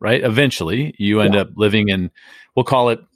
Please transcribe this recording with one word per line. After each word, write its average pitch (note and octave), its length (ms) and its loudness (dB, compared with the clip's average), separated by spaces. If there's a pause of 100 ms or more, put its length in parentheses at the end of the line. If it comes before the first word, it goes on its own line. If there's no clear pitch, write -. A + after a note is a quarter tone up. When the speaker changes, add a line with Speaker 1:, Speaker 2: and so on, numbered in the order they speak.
Speaker 1:
right? A2+ 220 -2
Eventually, A#2+ 760 -2
you G#2 220 2
end G2+ 140 2
Speaker 2:
Yeah. G2+ 80 2
Speaker 1:
up - 140 -6
living G#2 320 2
in, F#2 220 -2 (440)
we'll B2+ 100 0
call B2 260 2
it A#2 100 -4 (160)